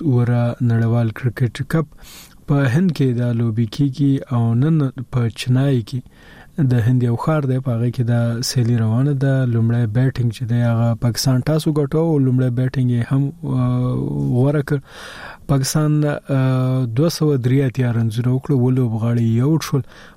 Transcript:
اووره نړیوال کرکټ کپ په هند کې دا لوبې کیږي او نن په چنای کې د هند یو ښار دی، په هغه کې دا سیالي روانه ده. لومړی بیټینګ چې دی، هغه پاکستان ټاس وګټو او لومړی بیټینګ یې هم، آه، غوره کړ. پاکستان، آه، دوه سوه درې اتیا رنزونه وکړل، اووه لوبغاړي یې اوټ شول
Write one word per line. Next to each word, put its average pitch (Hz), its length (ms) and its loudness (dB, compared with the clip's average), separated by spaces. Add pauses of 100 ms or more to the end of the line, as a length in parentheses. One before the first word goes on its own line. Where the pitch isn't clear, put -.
اووره 120 600 0
نړیوال 117 460 2 (100)
کرکټ 123 500 -2
کپ 165 180 0 (640)
په 147 60 2
هند 143 380 2
کې 127 280 0
دا 120 120 0
لوبې 117 420 0
کیږي 143 380 0 (200)
او 117 220 2
نن 143 360 2 (220)
په 120 160 0
چنای 127 600 0
کې 127 120 -6 (600)
د 127 140 2
هند 123 280 2
یو 117 140 0
ښار 156 300 0
دی، 127 120 0
په 131 120 -4
هغه 117 200 0
کې 123 120 -2
دا 117 400 0
سیالي 120 340 0
روانه 117 360 2
ده. 135 340 0
لومړی 117 380 2 (120)
بیټینګ 123 360 0
چې 123 120 -8
دی، 120 160 0
هغه 117 340 2
پاکستان 123 460 0
ټاس 156 280 0
وګټو 147 280 0
او 160 220 2
لومړی 127 320 2
بیټینګ 127 400 -2
یې 120 200 0
هم، 135 120 2 (220)
آه، 127 500 -2 (400)
غوره 139 280 2
کړ. 143 160 -2 (680)
پاکستان، 151 580 0
آه، 131 800 0
دوه 123 240 0
سوه 151 280 0
درې 127 300 2
اتیا 123 260 0
رنزونه 113 420 0
وکړل، 131 180 -2
اووه 127 200 4
لوبغاړي 117 520 0 (120)
یې 120 60 2
اوټ 151 200 2
شول 135 200 -2 (340)